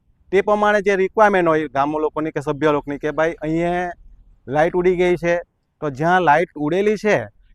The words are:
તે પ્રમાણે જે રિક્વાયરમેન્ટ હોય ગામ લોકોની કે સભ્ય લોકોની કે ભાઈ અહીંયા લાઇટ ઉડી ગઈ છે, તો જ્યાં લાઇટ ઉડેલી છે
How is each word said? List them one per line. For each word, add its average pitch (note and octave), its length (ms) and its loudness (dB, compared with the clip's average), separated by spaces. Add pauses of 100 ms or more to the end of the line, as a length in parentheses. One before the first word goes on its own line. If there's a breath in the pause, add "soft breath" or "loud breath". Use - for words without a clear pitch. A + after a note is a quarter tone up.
(320)
તે F#3+ 100 2
પ્રમાણે G#3 400 2
જે G3+ 140 0
રિક્વાયરમેન્ટ F#3+ 540 2
હોય D#3 200 0
ગામ C#3 280 -2
લોકોની D3+ 380 -4
કે D3+ 60 -6
સભ્ય D3 300 0
લોકોની C#3+ 320 -4
કે D3+ 80 -4
ભાઈ D#3+ 300 -2
અહીંયા F3 520 -4 (540)
લાઇટ D3+ 320 0
ઉડી F3+ 160 2
ગઈ F3+ 220 2
છે, E3+ 160 -2 (480)
તો D3+ 80 -4
જ્યાં E3 380 0
લાઇટ D#3 300 2
ઉડેલી F#3 400 0
છે G#3 180 0 (400)